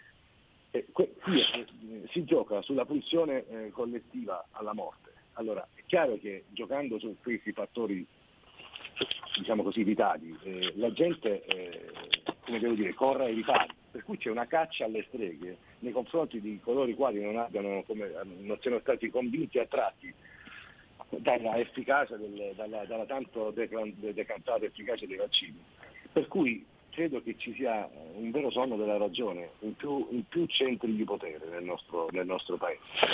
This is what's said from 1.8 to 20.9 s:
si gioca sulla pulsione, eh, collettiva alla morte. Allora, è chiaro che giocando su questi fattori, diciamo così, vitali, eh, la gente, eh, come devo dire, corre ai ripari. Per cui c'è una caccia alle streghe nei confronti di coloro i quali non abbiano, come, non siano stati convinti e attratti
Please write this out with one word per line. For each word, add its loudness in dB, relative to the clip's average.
si 0
gioca 4
sulla 0
pulsione, 2
eh, -8
collettiva -4
alla -4
morte. -8
Allora, -4
è -20
chiaro 4
che -8
giocando -4
su -6
questi -2
fattori, -2
diciamo 2
così, 4
vitali, 4
eh, -2
la 2
gente, 2
eh, -12
come -2
devo 2
dire, 0
corre 4
ai 0
ripari. 4
Per -10
cui -6
c'è -4
una 0
caccia 0
alle -2
streghe -6
nei -6
confronti 0
di -6
coloro 2
i 2
quali 2
non -2
abbiano, 0
come, -4
non -2
siano 2
stati 2
convinti 0
e 4
attratti 0